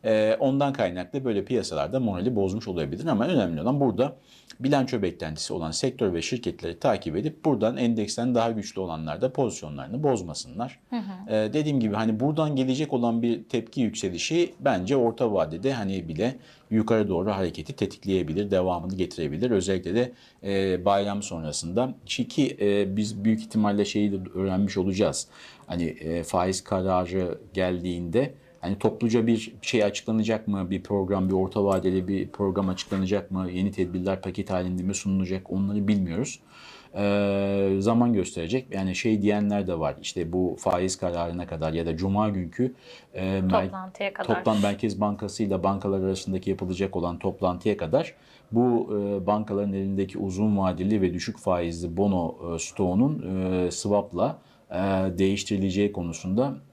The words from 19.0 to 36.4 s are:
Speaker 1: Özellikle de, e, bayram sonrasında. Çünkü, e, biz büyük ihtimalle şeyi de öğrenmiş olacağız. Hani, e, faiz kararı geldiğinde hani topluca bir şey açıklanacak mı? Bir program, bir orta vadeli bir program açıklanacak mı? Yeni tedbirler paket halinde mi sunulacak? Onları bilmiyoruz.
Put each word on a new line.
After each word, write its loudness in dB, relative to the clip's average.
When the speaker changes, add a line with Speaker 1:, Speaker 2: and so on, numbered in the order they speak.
Speaker 1:
Özellikle 0
de, 2
e, 0
bayram 2
sonrasında. -4
Çünkü, -2
e, 2
biz -2
büyük 4
ihtimalle 2
şeyi 2
de 0
öğrenmiş 0
olacağız. 2
Hani, -2
e, -4
faiz 0
kararı 0
geldiğinde 0
hani -2
topluca 2
bir 2
şey 2
açıklanacak 0
mı? -2
Bir -2
program, 0
bir 2
orta 2
vadeli 2
bir -2
program 0
açıklanacak -2
mı? -2
Yeni 0
tedbirler -2
paket -6
halinde -2
mi -2
sunulacak? -2
Onları 0
bilmiyoruz. 0